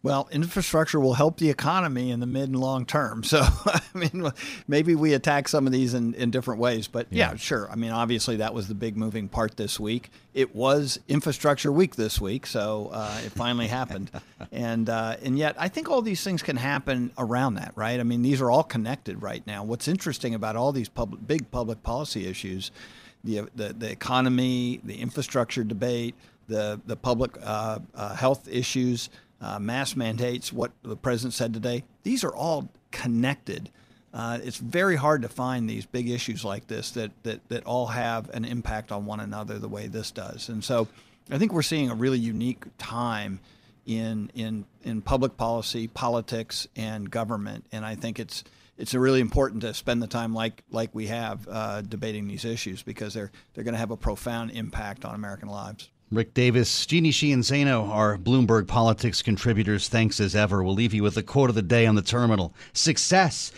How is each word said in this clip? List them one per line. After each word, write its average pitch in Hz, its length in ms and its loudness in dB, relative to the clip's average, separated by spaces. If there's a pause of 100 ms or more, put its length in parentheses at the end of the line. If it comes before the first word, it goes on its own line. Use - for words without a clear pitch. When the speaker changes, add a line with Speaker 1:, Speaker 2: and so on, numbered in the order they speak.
Speaker 1:
Well, 139 280 2
infrastructure 160 680 2
will 131 140 6
help 151 240 4
the 156 140 4
economy 143 580 0
in 120 120 -2
the 123 40 -2
mid 131 240 -2
and 131 100 0
long 131 280 0
term. 113 360 0
So, 143 220 6 (100)
<laughs> - 100 -6
I - 160 4 (120)
mean, 170 380 -2 (360)
maybe 156 280 6
we 151 180 6
attack 143 340 2
some 135 200 2
of 127 60 2
these 127 200 2
in, 117 220 0
in 117 160 0
different 123 280 -2
ways. 117 280 0
But, 120 240 -4
yeah, - 200 2
Speaker 2:
Yeah. - 60 -6
Speaker 1:
sure. 107 340 -2
I 104 40 -8
mean, 113 160 -2
obviously, 117 460 0
that 107 180 0
was 101 120 -4
the 107 60 -6
big 107 240 -4
moving 110 300 -4
part 113 300 -2
this 101 220 -4
week. 110 300 -4 (240)
It 131 220 0
was 135 520 2
infrastructure 143 640 2
week 170 260 4
this 110 220 0
week, 104 280 -2
so, 107 440 -2
uh, 107 320 -6
it 110 100 -10
finally 120 340 0
happened. 113 480 -4
Speaker 2:
<laughs> 123 60 -10 (300)
Speaker 1:
And, 117 380 0
uh, 113 320 -2
and 131 160 0
yet, 151 220 0
I 165 80 0
think 311 200 -4
all 277 140 2
these 214 220 -2
things 185 180 -2
can 135 160 -2
happen 131 600 0
around 123 380 0
that, - 200 -10
right? 117 240 0
I 120 40 0
mean, 120 200 2
these 135 180 4
are 123 80 4
all 143 140 6
connected 113 580 -4
right - 240 -8
now. 104 180 -8
What's 113 240 -4
interesting 151 460 -2
about 110 220 -2
all 127 160 2
these 127 180 -2
pub-, - 380 -6
big 156 240 -2
public 113 320 -4
policy 117 420 -4
issues, 95 460 -8 (520)
the, 107 320 -4
the, 104 160 -6
the 113 200 -8
economy, 127 920 0
the 101 160 -10
infrastructure 123 640 -2
debate, 117 520 -2 (320)
the, 107 400 -2
the 117 80 -6
public, 123 480 0
uh, 107 340 -4 (160)
uh, 104 220 -8
health 131 340 2
issues, 123 600 0 (280)
uh, 104 200 -8
mask 123 360 -2
mandates, 120 560 -2
what 120 200 -4 (120)
the 110 120 -8
president 120 380 -2
said 113 200 -2
today, 120 300 -4 (200)
these 240 200 0
are - 120 -2
all 151 340 -2 (220)
connected. 120 800 -2 (440)
Uh, 117 300 -6
it's 123 140 -10
very 175 380 0
hard 147 260 4
to 113 80 -6
find 127 400 -2
these 107 160 -6
big 123 240 -4
issues 120 340 -4
like 104 240 -6
this 113 240 -8
that, 110 200 -6 (120)
that, 110 260 -8
that 120 140 -6
all 120 240 -2
have 117 440 -4
an 117 120 -6
impact 113 480 -6
on 101 140 -6
one 107 140 -8
another 107 400 -8
the 107 100 -8
way 104 180 -10
this 110 240 -8
does. 104 380 -12
And 110 140 -6
so 117 240 2 (420)
I 135 80 -2
think 196 160 2
we're 165 80 2
seeing 147 280 0
a 117 60 -4
really 127 240 2
unique 117 460 -2 (120)
time 107 640 -4 (480)
in, 113 480 -4
in, 110 300 -6 (180)
in 113 180 -4
public 127 360 0
policy, 117 500 -2
politics, 117 880 -4
and 107 340 -6
government. 107 640 -4
And 110 120 -8
I 110 120 -6
think 110 240 -6
it's, - 240 -10 (340)
it's - 160 -6
really 131 280 6
important 117 400 2
to 113 120 -4
spend 120 300 0
the 107 40 -6
time 113 280 -4
like, 113 340 -4
like 113 240 -2
we 107 140 -6
have, 110 420 -6
uh, 107 320 -4
debating 107 460 -6
these 101 180 -8
issues 110 380 -6
because 107 320 -10
they're, 101 160 -8 (220)
they're - 100 -10
gonna 117 140 -2
have 113 120 -2
a 110 80 -6
profound 113 540 -4
impact 107 520 -8
on 110 120 -8
American 101 340 -10
lives. 101 400 -12 (220)
Speaker 2:
Rick 113 220 0
Davis, 123 520 4
Jeannie 160 260 4
Sheehan 139 280 4
Zaino, 131 480 4
our 107 300 4
Bloomberg 113 500 6
Politics 113 540 4
contributors, 104 640 2
thanks 113 320 2
as 98 160 2
ever. 101 260 4
We'll 92 120 4
leave 107 200 4
you 104 100 4
with 104 120 4
the 107 80 0
quote 135 260 4
of 107 60 2
the 110 60 4
day 117 240 6
on 110 100 8
the 101 60 6
terminal. 110 520 2 (200)
"Success - 840 4